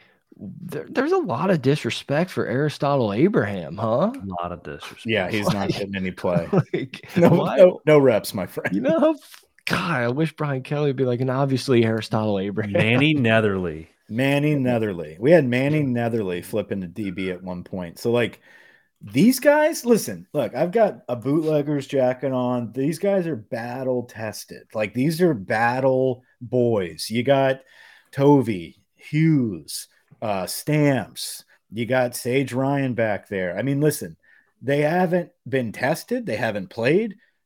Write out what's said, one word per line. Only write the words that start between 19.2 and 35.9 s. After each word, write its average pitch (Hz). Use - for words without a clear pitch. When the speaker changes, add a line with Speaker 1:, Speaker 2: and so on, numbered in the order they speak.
Speaker 3:
guys, 302
listen, 185
look, -
I've 165
got 202
a 123
bootlegger's 147
jacket 131
on. 123
These 139
guys 196
are 156
battle 123
tested. -
Like, 110
these 156
are 170
battle 123
boys. 113
You 117
got 135
Tovey, 117
Hughes, 139
uh, 98
Stamps. -
You 113
got 123
Sage 127
Ryan 135
back 107
there. 92
I 104
mean, 139
listen, 147
they 139
haven't 170
been 123
tested. 165